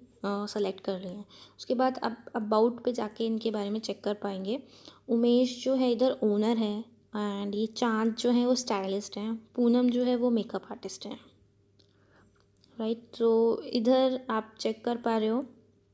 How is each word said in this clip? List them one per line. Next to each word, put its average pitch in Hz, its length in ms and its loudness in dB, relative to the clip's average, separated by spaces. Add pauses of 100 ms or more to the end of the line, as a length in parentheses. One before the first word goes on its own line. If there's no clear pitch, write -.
(260)
अ, 202 200 -2
सेलेक्ट 202 360 -4
कर 190 180 -4
ली 190 80 -10
हैं। 196 180 -12 (320)
उसके - 180 -2
बाद 262 220 2
अब - 280 -6 (100)
अबाउट 226 480 2
पे 247 100 0
जाके 226 320 -6
इनके 226 260 -2
बारे 202 180 -4
में 214 100 -4
चेक 208 240 -8
कर 208 100 -2
पाएंगे। 202 500 -6 (460)
उमेश 240 540 4
जो 262 120 2
है 254 160 2
इधर 240 200 2 (120)
ओनर 214 340 2
है, 214 260 -2 (340)
and 202 380 -4
ये 214 100 -2
चांद 220 500 0
जो 240 160 0
है 247 160 4
वो 247 80 4
स्टाइलिस्ट 202 640 -4
हैं, 220 380 -8
पूनम 247 340 4
जो 247 140 2
है 247 120 2
वो 240 140 2
मेकअप 214 420 0
आर्टिस्ट - 340 -12
हैं, - 140 -12 (1600)
राइट। 226 400 -4
तो 226 440 4
इधर 254 680 2
आप 220 300 -4
चेक 220 260 -4
कर 233 120 0
पा 233 200 -2
रहे 220 100 2
हो 240 180 0 (480)